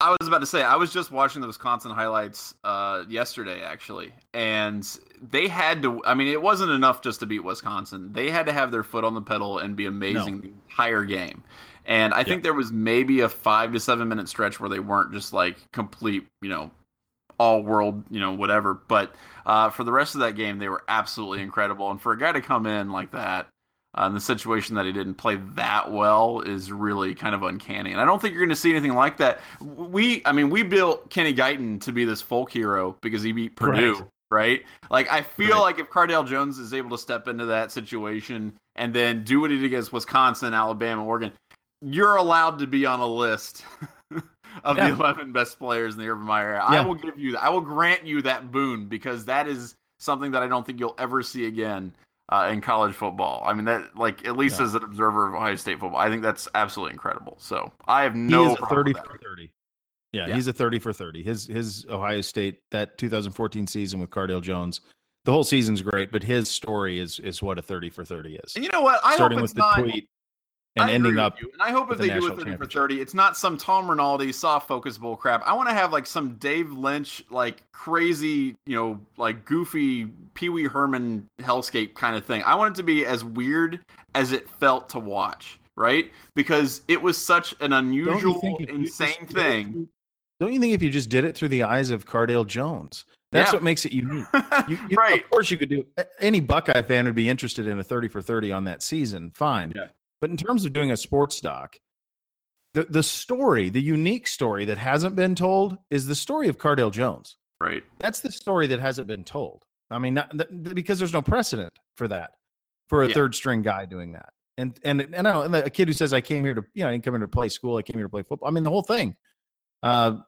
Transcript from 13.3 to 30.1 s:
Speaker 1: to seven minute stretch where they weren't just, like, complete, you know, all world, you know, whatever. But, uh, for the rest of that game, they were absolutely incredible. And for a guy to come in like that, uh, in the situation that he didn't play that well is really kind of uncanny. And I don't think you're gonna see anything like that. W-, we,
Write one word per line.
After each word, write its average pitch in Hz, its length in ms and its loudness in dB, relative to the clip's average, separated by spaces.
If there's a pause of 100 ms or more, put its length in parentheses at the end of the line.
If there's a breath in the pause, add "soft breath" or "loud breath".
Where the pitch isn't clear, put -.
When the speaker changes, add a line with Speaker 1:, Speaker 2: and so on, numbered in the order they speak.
Speaker 1:
to 113 60 0
seven 117 300 0
minute 107 180 -4
stretch 104 320 -2
where 107 100 -6
they 98 100 -4
weren't 101 340 0
just, 101 200 -10
like, 90 240 2 (140)
complete, 104 560 -4 (140)
you 98 80 -8
know, 80 220 -6 (680)
all 110 240 6
world, 104 460 2
you 110 100 -6
know, 95 140 0
whatever. 101 400 2
But, 101 420 0 (300 loud breath)
uh, 107 240 4
for 120 160 -6
the 117 60 -2
rest 143 240 2
of 139 60 -2
that 110 140 0
game, 104 240 -4
they 101 100 -6
were 95 200 -4
absolutely 104 520 -2
incredible. 101 500 -2
And 101 100 -8
for 120 100 0
a 110 60 0
guy 156 160 0
to 139 80 -2
come 117 240 0
in 104 260 -2
like 92 200 -6
that, 92 360 -6 (500)
uh, 95 100 2
in 101 60 -2
the 104 60 -4
situation 110 560 -2
that 98 100 0
he 92 60 -2
didn't 95 240 -4
play 107 200 -2 (180)
that 113 380 0
well 110 500 4
is 98 300 -6
really 101 440 -2
kind 107 200 -4
of 95 80 -4
uncanny. 95 480 -6
And 98 100 0
I 131 40 4
don't 190 160 4
think 208 120 -2
you're 165 120 0
gonna 160 100 2
see 165 160 4
anything 147 220 2
like 131 240 4
that. 127 220 2 (200 loud breath)
W-, 147 280 -12
we, 220 380 2